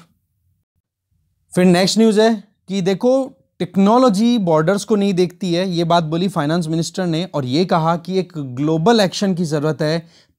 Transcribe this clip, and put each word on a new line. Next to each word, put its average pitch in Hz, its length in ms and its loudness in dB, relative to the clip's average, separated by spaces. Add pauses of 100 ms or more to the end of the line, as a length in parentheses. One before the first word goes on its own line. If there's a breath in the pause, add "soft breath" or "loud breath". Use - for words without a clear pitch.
(1500)
फिर 180 120 2
नेक्स्ट 185 340 2
न्यूज़ 220 220 4
है 226 120 4 (360)
कि 190 140 -4
देखो 196 300 0 (480)
टेक्नोलॉजी 220 800 2
बॉर्डर्स 170 440 0
को 226 120 0
नहीं 202 180 0
देखती 180 380 -2
है, 180 180 -2
ये 170 140 -2
बात 170 200 2
बोली 170 260 -4
फाइनेंस 156 380 -2
मिनिस्टर 165 380 -4
ने, 165 200 -4
और 143 200 -8
ये 143 200 0
कहा 170 320 0
कि 185 200 -6
एक 180 180 -6
ग्लोबल 156 640 0
एक्शन 190 340 -2
की 180 100 -4
ज़रूरत 151 380 -4
है 160 560 -6